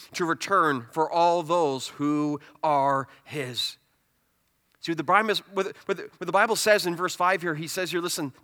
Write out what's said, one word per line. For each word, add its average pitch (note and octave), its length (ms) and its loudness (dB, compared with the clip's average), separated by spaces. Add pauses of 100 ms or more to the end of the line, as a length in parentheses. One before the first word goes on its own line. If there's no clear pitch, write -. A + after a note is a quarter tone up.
(120)
to F3+ 120 -2
return D#3+ 680 0
for D#3+ 180 0
all E3+ 320 4
those D3+ 460 0
who D3 500 -2 (240)
are C#3 460 2 (160)
his. B2+ 540 -8 (1000)
See, E3 120 -6
what D#3 60 -2
the D#3 60 -4
Bible G3+ 260 4
is, F#3+ 80 0 (160)
what, F#3+ 200 -4 (120)
what G3 100 -2
the, F3 120 -12 (100)
what F3+ 80 -8
the E3+ 60 -6
Bible G#3+ 220 4
says G#3 320 4
in F3 80 -2
verse F3 220 -4
five F3+ 260 2
here, E3+ 120 -2
he D#3+ 120 -8
says F3+ 240 -6
here, E3+ 100 -2
listen, E3 320 -4 (120)